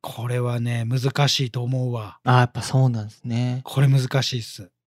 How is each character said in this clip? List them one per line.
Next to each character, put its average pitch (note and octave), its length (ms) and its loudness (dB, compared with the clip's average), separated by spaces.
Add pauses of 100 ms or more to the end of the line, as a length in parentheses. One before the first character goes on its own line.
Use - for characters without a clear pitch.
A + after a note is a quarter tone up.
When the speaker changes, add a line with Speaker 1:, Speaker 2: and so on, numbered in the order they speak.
Speaker 1:
こ - 260 -10
れ B2 120 -2
は A#2+ 200 -2
ね、 A#2 300 -4
難 C3 380 0
し C3+ 180 0
い A2+ 60 -8
と B2 100 -6
思 B2+ 280 -2
う A#2+ 40 -4
わ。 G#2+ 300 -10
Speaker 2:
あ B2 140 6
ー、 - 20 8
や B2 60 8
っ B2 60 -10
ぱ A#2 120 -8
そ C3 240 4
う - 20 4
な A2+ 140 -2
ん G#2 60 -10
で - 40 -16
す - 120 -20
ね。 B2 400 -2
Speaker 1:
こ - 160 -2
れ C#3+ 60 6
難 C3 360 2
し - 140 -4
い - 20 -4
っ A2 40 -8
す。 - 280 -16 (220)